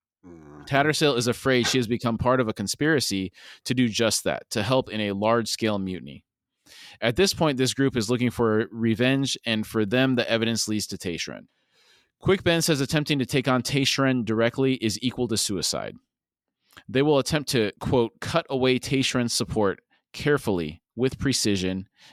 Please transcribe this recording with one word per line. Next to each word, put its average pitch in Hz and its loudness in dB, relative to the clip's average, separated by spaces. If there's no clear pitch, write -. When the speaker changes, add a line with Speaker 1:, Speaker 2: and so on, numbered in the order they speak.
Speaker 1:
Mm-hmm. 143 -20
Speaker 2:
Tattersail 143 2
is 117 0
afraid 123 2
she 131 2
has 117 0
become 117 0
part 127 4
of 120 0
a 110 -2
conspiracy 104 -2
to 123 -2
do 123 4
just 107 0
that, 71 -4
to 107 -2
help 127 0
in 107 -4
a 104 -2
large-scale 107 0
mutiny. 80 -8
At 113 0
this 190 2
point, 151 0
this 127 0
group 135 2
is 107 0
looking 120 0
for 110 0
revenge, 123 0
and 110 -2
for 110 0
them, 127 2
the 120 0
evidence 113 0
leads 107 -2
to 98 -10
Tayshrin. 73 -8
Quick 190 0
Ben 165 2
says 151 2
attempting 147 0
to 123 0
take 135 0
on 127 2
Tayshrin 135 0
directly 117 2
is 110 -2
equal 123 -2
to 110 -2
suicide. 73 -4
They 131 2
will 147 4
attempt 143 0
to, 110 2
quote, 120 0
"cut - -2
away 131 2
Tayshrin's 127 0
support," 104 0
carefully, 92 -2
with 131 -2
precision. 95 -2